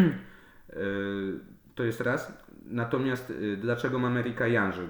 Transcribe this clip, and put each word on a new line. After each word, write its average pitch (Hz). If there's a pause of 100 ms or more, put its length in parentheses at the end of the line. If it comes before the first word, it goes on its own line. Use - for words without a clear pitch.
(720)
E, - (1000)
to 127
jest 117
raz. - (220)
Natomiast, 120 (200)
e, 98
dlaczego 120
mam 123
Erika 120
Janży? 95